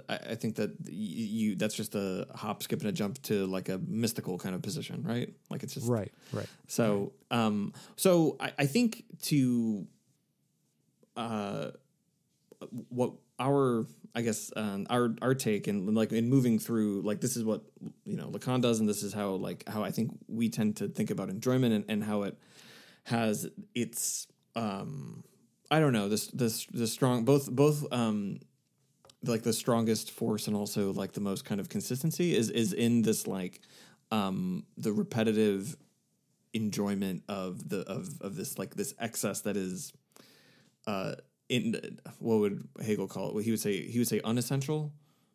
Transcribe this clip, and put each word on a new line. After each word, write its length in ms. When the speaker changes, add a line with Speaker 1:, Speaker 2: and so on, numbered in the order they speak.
Speaker 1:
I, 60
I 60
think 180
that 160
y-, 60
you, 680
that's 180
just 220
a 360
hop, 300
skip, 160
and 100
a 40
jump 300
to, 240
like, 220
a 100
mystical 500
kind 160
of 80
position, 400
right? 320
Like, 140
it's 100
just 140
Speaker 2:
Right, 240
right. 140
Speaker 1:
So, 440
Speaker 2:
Right. 120
Speaker 1:
um, 320
so 420
I, 220
I 60
think 360
to, 640
uh, 540
what 240
our, 460
I 80
guess, 340
um, 320
our, 340
our 120
take 320
and, 280
like, 180
in 160
moving 300
through, 440
like, 180
this 160
is 80
what, 180
you 120
know, 120
Lacan 340
does, 180
and 80
this 140
is 100
how, 180
like, 380
how 140
I 80
think 220
we 200
tend 280
to 120
think 220
about 200
enjoyment 440
and, 140
and 160
how 180
it 160
has 440
its, 520
um, 680
I 120
don't 120
know, 160
this, 200
this, 380
the 200
strong, 380
both, 260
both, 420
um, 480
like, 180
the 100
strongest 600
force 340
and 100
also, 360
like, 200
the 80
most 240
kind 160
of 80
consistency 680
is, 140
is 220
in 300
this, 240
like, 340
um, 540
the 140
repetitive 840
enjoyment 760
of 400
the, 120
of, 420
of 140
this, 220
like, 180
this 220
excess 440
that 160
is, 340
uh, 300
in, 500
what 220
would 280
Hegel 240
call 200
it? 60
Well, 100
he 60
would 100
say, 260
he 120
would 100
say 160
unessential. 680